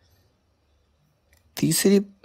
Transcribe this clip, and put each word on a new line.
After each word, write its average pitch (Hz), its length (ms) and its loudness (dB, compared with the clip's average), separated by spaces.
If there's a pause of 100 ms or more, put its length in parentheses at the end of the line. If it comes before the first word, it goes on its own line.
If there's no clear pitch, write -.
(1600)
तीसरी 196 440 0 (240)